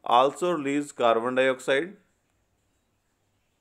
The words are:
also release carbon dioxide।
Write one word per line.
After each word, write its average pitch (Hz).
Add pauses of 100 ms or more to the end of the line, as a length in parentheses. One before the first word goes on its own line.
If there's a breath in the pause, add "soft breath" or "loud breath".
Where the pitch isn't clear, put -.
also 139
release 143
carbon 117
dioxide। 135 (1700)